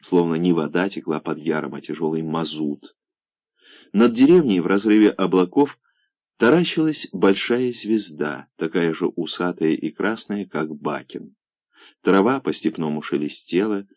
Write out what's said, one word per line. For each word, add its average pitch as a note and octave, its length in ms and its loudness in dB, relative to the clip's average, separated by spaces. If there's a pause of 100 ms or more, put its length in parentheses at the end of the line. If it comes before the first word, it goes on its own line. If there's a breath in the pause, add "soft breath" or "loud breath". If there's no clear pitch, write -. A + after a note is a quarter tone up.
словно E2+ 340 2
не F2 160 2
вода E2 380 0
текла D#2 280 -6
под D#2 200 -6
яром, D2+ 360 -4
а C#2 60 -12
тяжёлый D#2+ 420 -4
мазут. D#2 720 -6 (960 soft breath)
Над A#2 200 4
деревней C#3 480 6
в E2 60 -4
разрыве G#2 420 4
облаков F#2 720 0 (580)
таращилась D#3 760 2
большая A#2 600 0
звезда, D#2 840 -4
такая E2+ 360 -2
же D#2+ 140 -4
усатая E2 680 -2
и D#2 180 -4
красная, G2+ 540 -4
как D#2 300 -8
бакин. - 600 -10 (680 soft breath)
Трава G2 380 2
по-степному D#2 600 -4
шелестела — F2+ 840 -4 (100)